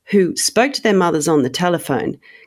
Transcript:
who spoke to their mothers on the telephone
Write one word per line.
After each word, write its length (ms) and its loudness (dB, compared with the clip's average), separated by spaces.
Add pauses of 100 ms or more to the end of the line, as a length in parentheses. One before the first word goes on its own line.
who 320 0
spoke 340 0
to 100 -8
their 120 2
mothers 340 0
on 160 2
the 60 -2
telephone 680 -2 (300)